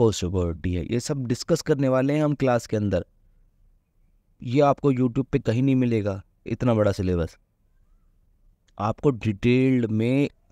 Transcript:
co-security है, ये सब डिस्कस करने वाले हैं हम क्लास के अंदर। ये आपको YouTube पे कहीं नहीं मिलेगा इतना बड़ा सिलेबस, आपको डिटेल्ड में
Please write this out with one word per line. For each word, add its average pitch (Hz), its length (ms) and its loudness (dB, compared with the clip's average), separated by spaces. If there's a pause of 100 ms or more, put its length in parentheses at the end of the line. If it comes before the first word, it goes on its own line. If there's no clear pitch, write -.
co-security 90 720 -2
है, - 180 -4
ये 120 60 -2
सब 135 260 -6
डिस्कस 123 360 -2
करने 139 260 0
वाले 131 260 0
हैं 151 100 0
हम 147 120 0
क्लास 123 320 0
के 110 100 -4
अंदर। 98 280 -2 (1400)
ये 127 180 2
आपको 143 320 4
YouTube 127 320 0
पे 135 140 -2
कहीं 117 240 0
नहीं 135 120 2
मिलेगा 107 480 0 (240)
इतना 120 260 0
बड़ा 104 180 4
सिलेबस, 90 460 -2 (1400)
आपको 110 300 -2
डिटेल्ड 123 760 0
में 117 440 0 (220)